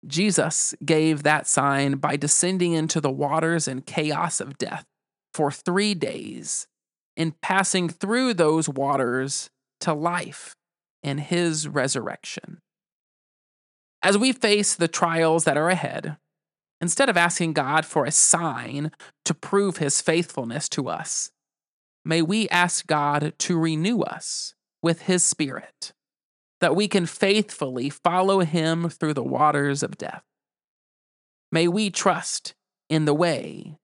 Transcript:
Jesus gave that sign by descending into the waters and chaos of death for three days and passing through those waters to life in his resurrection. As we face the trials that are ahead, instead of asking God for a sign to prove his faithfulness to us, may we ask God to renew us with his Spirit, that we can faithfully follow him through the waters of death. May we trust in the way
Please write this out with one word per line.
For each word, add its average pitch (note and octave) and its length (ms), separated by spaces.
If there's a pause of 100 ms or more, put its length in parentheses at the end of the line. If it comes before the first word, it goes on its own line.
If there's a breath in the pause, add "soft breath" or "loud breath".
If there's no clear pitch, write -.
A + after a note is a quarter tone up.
Jesus E3 760
gave D#3 400
that D3+ 240
sign C#3 520
by C#3+ 180
descending F3 560
into D#3+ 260
the C#3+ 100
waters D3+ 560
and C3 200
chaos D#3 560
of C#3 160
death - 260 (500)
for D3 180
three G3 420
days - 760 (480)
and D#3+ 240
passing F#3 480
through A#3+ 460
those D#3+ 340
waters C3+ 800 (300)
to E3 140
life E3+ 600 (480)
in C#3+ 180
his D#3+ 460
resurrection. - 960 (1400)
As G3 140
we B3+ 160
face G#3 400
the E3+ 160
trials E3 560
that C#3+ 100
are D#3 140
ahead, D#3 480 (640)
instead F3 280
of G3 60
asking E3+ 380
God D3+ 320
for D3 200
a D3 60
sign C#3+ 800 (320 loud breath)
to - 100
prove G3 440
his C#3+ 240
faithfulness D#3 680
to C3 200
us, - 420 (720)
may E3 180
we G3+ 280
ask F3+ 360
God D3 540
to F3 180
renew E3 440
us - 540 (280)
with E3 200
his F3+ 200
Spirit, - 680 (680)
that D#3+ 160
we G3+ 140
can F3 160
faithfully D#3+ 840
follow F#3 520
him E3 480
through D#3 240
the C#3 100
waters C#3+ 600
of F#2+ 140
death. - 260 (1300)
May E3 200
we G#3 200
trust - 680 (340)
in D#3 160
the D3 80
way D#3 720